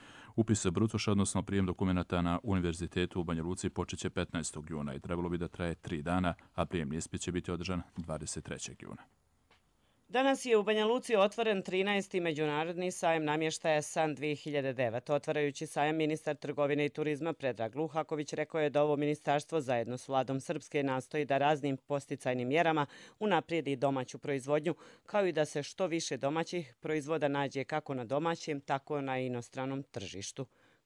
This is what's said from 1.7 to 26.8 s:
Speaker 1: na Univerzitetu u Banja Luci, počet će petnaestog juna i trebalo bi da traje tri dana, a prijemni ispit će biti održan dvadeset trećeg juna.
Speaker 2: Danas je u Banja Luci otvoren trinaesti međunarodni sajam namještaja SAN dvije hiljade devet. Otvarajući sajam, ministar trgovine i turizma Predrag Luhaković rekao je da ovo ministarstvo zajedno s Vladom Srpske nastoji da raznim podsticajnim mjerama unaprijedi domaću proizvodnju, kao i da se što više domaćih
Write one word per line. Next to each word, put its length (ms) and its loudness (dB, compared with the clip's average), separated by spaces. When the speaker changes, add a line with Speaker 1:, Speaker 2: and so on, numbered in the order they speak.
Speaker 1:
na 200 2
Univerzitetu 800 0
u 40 -2
Banja 180 0
Luci, 280 -2
počet 280 -4
će 120 -4
petnaestog 600 -4
juna 240 -4
i 60 -10
trebalo 280 -2
bi 100 -2
da 100 -4
traje 260 -4
tri 280 -6
dana, 320 2
a 120 0
prijemni 300 -2
ispit 240 -6
će 120 -4
biti 180 -4
održan 320 -4
dvadeset 480 -8
trećeg 380 -10
juna. 200 -14
Speaker 2:
Danas 360 4
je 120 6
u 60 6
Banja 240 4
Luci 300 2
otvoren 460 4
trinaesti 580 0
međunarodni 720 0
sajam 320 2
namještaja 580 2
SAN 320 0
dvije 200 -2
hiljade 380 -2
devet. 380 -2
Otvarajući 560 0
sajam, 300 0
ministar 400 0
trgovine 500 0
i 20 -2
turizma 440 -2
Predrag 440 -2
Luhaković 560 -2
rekao 280 -2
je 100 4
da 120 4
ovo 140 4
ministarstvo 640 0
zajedno 380 0
s 100 -14
Vladom 320 0
Srpske 420 -2
nastoji 420 0
da 140 2
raznim 380 4
podsticajnim 720 -2
mjerama 380 4
unaprijedi 560 2
domaću 420 0
proizvodnju, 560 0
kao 200 2
i 60 2
da 120 2
se 180 -2
što 240 -2
više 300 -2
domaćih 640 -2